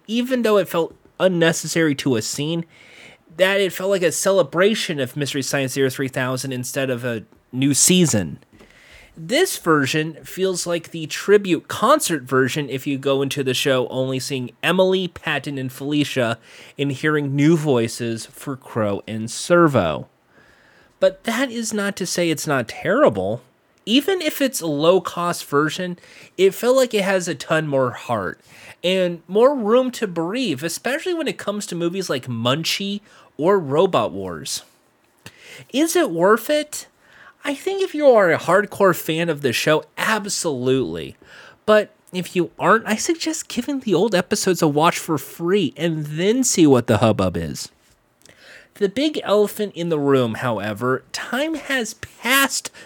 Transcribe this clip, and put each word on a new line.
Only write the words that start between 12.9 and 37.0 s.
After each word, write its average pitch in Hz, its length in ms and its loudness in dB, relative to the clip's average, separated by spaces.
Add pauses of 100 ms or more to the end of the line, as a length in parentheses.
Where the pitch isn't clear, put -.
go 135 240 0
into 139 220 -4
the 127 100 0
show 131 320 0
only 131 320 -4
seeing 127 320 -6 (100)
Emily, 185 460 2
Patton, 147 500 -6
and 131 140 -6
Felicia 135 640 -2 (400)
and 143 140 -2
hearing 143 460 -2
new 151 200 6
voices 117 680 -2
for - 300 -12
Crow 104 500 -4
and 110 240 -8
Servo. 131 800 2 (920)
But 185 260 0
that 233 280 -4
is 226 200 -6
not 202 220 -4
to 185 120 -6
say 175 220 -2
it's 156 200 -4
not 131 180 0
terrible. 123 760 0 (440)
Even 294 340 2
if 302 220 -2
it's - 180 -2
a 160 60 -6
low-cost 175 800 0
version, 156 520 -2 (400)
it 190 160 4
felt 247 240 2
like 254 160 2
it 202 120 0
has 190 240 0
a 151 80 -4
ton 160 320 -2
more 131 240 0
heart 104 480 -4 (420)
and 180 460 0
more 233 260 4
room 247 380 2
to 214 160 -6
breathe, 170 560 -4
especially 311 500 -4
when 311 140 -4
it 185 100 -6
comes 202 280 -8
to 175 100 -8
movies 170 340 -4
like 135 160 -4
Munchie 147 760 -2 (380)
or 190 220 2
Robot 143 500 0
Wars. 90 540 -8 (1080)
Is 320 220 0
it 311 160 2
worth 196 400 2
it? 302 380 -4 (580)